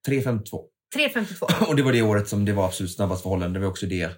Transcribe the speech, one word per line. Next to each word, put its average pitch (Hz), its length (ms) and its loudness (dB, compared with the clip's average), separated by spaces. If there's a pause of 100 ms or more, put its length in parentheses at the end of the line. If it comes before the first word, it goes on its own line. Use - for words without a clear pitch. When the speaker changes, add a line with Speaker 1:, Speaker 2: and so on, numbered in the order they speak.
Speaker 1:
Tre 135 160 2
femtiotvå. 110 420 -4 (300)
Speaker 2:
Tre 285 140 2
femtiotvå. 208 380 -4 (120)
Speaker 1:
<clears throat> 208 100 2
Och 147 80 2
det 139 60 4
var 131 100 4
det 117 100 4
året 104 260 2
som 101 160 0
det 101 80 2
var 98 120 2
absolut 90 300 -4
snabbast 92 280 -2
för 92 80 -6
Holland. 90 240 0
Det 95 60 -2
var 98 80 0
också 92 180 -4
det 87 320 -2